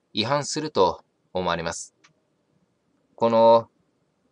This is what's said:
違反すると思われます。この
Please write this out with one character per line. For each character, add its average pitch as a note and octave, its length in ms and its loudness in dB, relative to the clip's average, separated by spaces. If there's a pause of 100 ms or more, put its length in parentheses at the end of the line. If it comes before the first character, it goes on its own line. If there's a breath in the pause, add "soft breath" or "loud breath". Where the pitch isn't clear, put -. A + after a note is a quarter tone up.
(140)
違 G#2+ 120 -4
反 C#3 200 -4
す - 140 -8
る D#3 120 -8
と F2 320 0 (280)
思 F2+ 160 -4
わ E2+ 80 -2
れ E2+ 60 -6
ま E2 120 -8
す。 - 200 -16 (1200)
こ A#2 160 -2
の A2+ 400 4 (640)